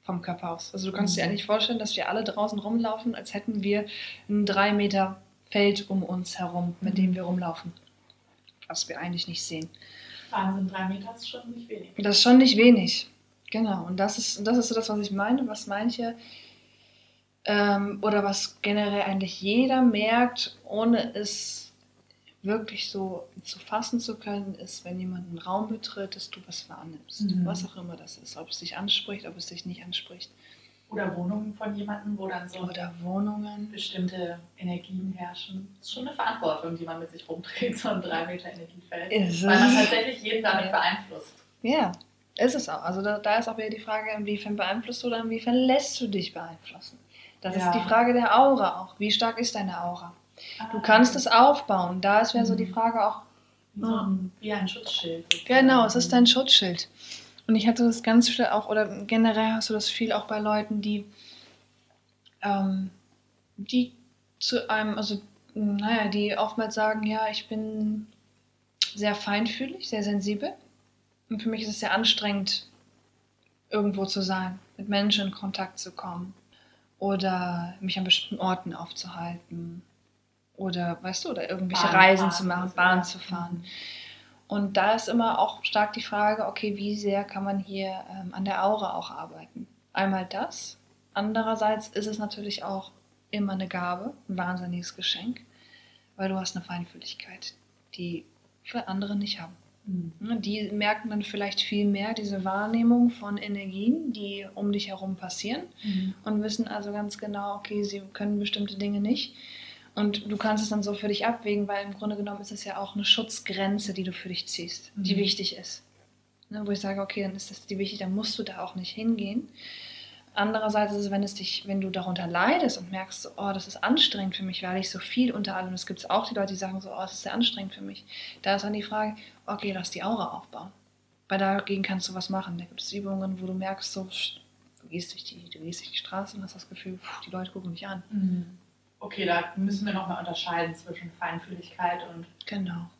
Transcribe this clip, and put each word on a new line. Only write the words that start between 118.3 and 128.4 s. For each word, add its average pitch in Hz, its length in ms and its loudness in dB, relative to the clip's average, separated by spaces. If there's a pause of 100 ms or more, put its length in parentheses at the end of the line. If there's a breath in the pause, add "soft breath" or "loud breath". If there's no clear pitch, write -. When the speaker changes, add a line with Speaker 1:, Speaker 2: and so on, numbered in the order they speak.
Speaker 1:
du 233 40 -4
da 196 200 -8
auch 185 140 -8
nicht 180 140 -8
hingehen. 220 580 -2 (840 loud breath)
Andererseits 208 600 2
ist 202 140 -2
es, 196 40 -2
wenn 202 140 0
es 202 100 -6
dich, - 320 -6
wenn 196 140 -2
du 190 100 -2
darunter 180 380 -4
leidest 226 500 4
und 180 140 -12
merkst, 190 300 -8
so, - 140 -12
„Oh, 196 160 -2
das 190 140 -4
ist - 160 -10
anstrengend 202 540 2
für 196 80 -6
mich, 185 180 -6
weil 185 180 -2
ich 190 100 -4
so 180 100 -10
viel 247 320 2
unter 196 240 -4
allem“, 185 180 -6
es 180 120 -8
gibt - 220 -10
auch 214 200 2
die 240 60 -8
Leute, 196 180 -2
die 185 60 -6
sagen 190 220 -6
so, 190 120 -14
„Oh, - 80 -10
das 190 140 -8
ist - 80 -12
sehr - 120 -6
anstrengend 226 400 -2
für 196 80 -16
mich.“ 196 220 -14 (380 loud breath)